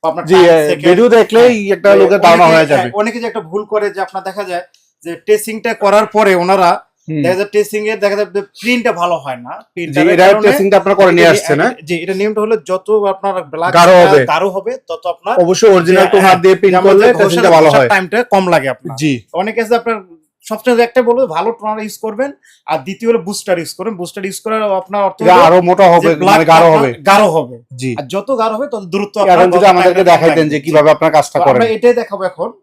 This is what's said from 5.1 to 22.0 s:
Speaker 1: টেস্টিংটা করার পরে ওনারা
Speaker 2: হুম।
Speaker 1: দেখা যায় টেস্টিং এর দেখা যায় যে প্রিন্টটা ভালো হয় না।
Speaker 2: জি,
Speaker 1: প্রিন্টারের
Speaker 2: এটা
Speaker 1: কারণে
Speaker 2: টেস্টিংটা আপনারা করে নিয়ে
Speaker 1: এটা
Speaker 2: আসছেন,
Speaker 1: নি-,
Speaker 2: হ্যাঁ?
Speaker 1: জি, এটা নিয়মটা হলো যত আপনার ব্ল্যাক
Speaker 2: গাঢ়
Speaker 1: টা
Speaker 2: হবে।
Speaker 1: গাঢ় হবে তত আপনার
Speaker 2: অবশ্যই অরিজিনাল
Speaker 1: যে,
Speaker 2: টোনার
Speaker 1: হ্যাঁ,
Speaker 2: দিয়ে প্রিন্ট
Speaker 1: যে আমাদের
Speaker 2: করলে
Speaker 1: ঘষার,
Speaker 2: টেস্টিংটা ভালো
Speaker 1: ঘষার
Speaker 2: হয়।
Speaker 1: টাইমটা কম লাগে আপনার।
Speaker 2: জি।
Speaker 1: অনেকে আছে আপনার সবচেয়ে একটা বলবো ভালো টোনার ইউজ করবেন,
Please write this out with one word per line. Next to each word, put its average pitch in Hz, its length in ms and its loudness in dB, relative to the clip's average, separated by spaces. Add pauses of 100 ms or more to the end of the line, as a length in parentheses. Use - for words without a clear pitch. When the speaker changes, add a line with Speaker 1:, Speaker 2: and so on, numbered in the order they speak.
Speaker 1:
টেস্টিংটা 220 500 -4
করার 208 320 0
পরে 208 280 0
ওনারা 180 360 0 (320)
Speaker 2:
হুম। 156 200 -8
Speaker 1:
দেখা 180 160 -2
যায় 202 160 -6
টেস্টিং 208 340 -4
এর 220 160 -8
দেখা 202 140 -2
যায় 208 160 -4
যে 202 80 -4 (180)
প্রিন্টটা 240 320 -4
ভালো 175 320 -4
হয় 131 220 -10
না। 139 60 -16
Speaker 2:
জি, 196 200 -20
Speaker 1:
প্রিন্টারের 160 400 -2
Speaker 2:
এটা 180 120 4
Speaker 1:
কারণে 208 220 2
Speaker 2:
টেস্টিংটা 202 320 2
আপনারা 190 220 0
করে 185 120 4
নিয়ে 170 160 4
Speaker 1:
এটা 160 60 4
Speaker 2:
আসছেন, 160 240 -2
Speaker 1:
নি-, 160 40 0
Speaker 2:
হ্যাঁ? 240 120 -2 (100)
Speaker 1:
জি, 170 180 -6
এটা 185 120 -6
নিয়মটা 208 300 -4
হলো 220 100 -2 (160)
যত 190 180 -6 (240)
আপনার 196 220 -6 (160)
ব্ল্যাক 170 240 -4
Speaker 2:
গাঢ় 175 180 6
Speaker 1:
টা 180 80 6
Speaker 2:
হবে। 156 200 4 (100)
Speaker 1:
গাঢ় 202 180 -2
হবে 190 240 -8 (140)
তত 165 200 -12
আপনার 180 280 -6 (100)
Speaker 2:
অবশ্যই 185 300 2
অরিজিনাল 185 300 2
Speaker 1:
যে, 180 80 -2
Speaker 2:
টোনার 190 120 4
Speaker 1:
হ্যাঁ, 185 180 4
Speaker 2:
দিয়ে 190 160 4
প্রিন্ট 190 160 2
Speaker 1:
যে 180 60 2
আমাদের 196 140 4
Speaker 2:
করলে 202 120 4
Speaker 1:
ঘষার, 240 140 2
Speaker 2:
টেস্টিংটা 185 300 2
ভালো 160 180 4
Speaker 1:
ঘষার 143 120 2
Speaker 2:
হয়। 127 120 0
Speaker 1:
টাইমটা 190 260 -2 (140)
কম 190 160 0
লাগে 147 200 0
আপনার। 135 280 -10
Speaker 2:
জি। 143 160 -2 (200)
Speaker 1:
অনেকে 214 300 -6
আছে 220 180 -2
আপনার 233 160 -6 (480)
সবচেয়ে 233 440 -2
একটা 254 140 -2
বলবো 240 240 0
ভালো 170 260 -6
টোনার 214 340 -8
ইউজ 208 120 -14
করবেন, 220 320 -8 (360)